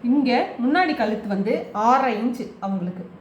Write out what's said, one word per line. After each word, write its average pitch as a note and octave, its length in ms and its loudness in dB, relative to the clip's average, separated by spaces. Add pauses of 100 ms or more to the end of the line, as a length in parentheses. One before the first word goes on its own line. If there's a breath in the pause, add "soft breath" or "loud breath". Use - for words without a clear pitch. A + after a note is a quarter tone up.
இங்க B3+ 460 2 (160)
முன்னாடி D#4 320 2
கழுத்து G#3+ 320 -2
வந்து G3+ 440 -2
ஆறரை A#3+ 500 2
இன்ச்சு A#3 380 -4
அவங்களுக்கு. F#3 500 -6 (100)